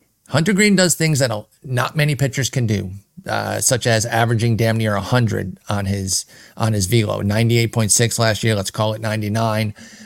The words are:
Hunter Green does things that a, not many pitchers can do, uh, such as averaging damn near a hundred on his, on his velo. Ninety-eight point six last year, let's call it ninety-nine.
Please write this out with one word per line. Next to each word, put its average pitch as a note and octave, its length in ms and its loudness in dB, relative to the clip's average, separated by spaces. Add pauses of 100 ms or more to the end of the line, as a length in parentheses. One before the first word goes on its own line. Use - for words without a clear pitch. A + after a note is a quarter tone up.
(280)
Hunter E3 260 0
Green G#3 200 4
does F#3 200 4
things D#3+ 240 0
that B2+ 120 2
a, G#2+ 140 -6 (180)
not B2+ 340 -4
many D3+ 180 2
pitchers C3 340 -2
can B2 180 -2
do, G2 260 -2 (360)
uh, G#2+ 320 -4
such A#2+ 260 0
as A2+ 200 2
averaging A#2 500 2
damn A2+ 220 0
near A2 180 0
a G2 60 -2
hundred G2+ 640 0
on G2+ 160 -2
his, G2 400 -4 (320)
on A2+ 160 0
his G2+ 140 0
velo. G#2 340 0
Ninety-eight A2+ 540 2
point A2 180 2
six A#2 260 2
last A2+ 240 0
year, A2+ 120 2
let's G2 160 -4
call A2 240 -2
it G#2+ 80 -10
ninety-nine. A2 720 -2 (320)